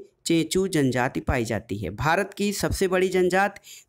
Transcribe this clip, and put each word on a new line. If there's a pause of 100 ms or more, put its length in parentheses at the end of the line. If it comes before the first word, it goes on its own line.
(260)
चेचू
जनजाति
पाई
जाती
है।
भारत
की
सबसे
बड़ी
जनजाति (280)